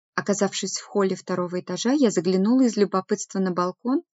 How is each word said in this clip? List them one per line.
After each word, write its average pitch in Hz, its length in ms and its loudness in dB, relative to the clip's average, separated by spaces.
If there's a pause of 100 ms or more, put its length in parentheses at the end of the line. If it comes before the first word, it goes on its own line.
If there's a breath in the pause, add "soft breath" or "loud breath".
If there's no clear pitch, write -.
(140)
Оказавшись 196 640 -2
в - 80 -14
холле 190 280 0
второго 180 460 -6
этажа, 185 320 -2
я 277 180 4
заглянула 190 520 2
из 220 160 2
любопытства 196 640 -2
на 190 100 0
балкон 180 520 -2 (160)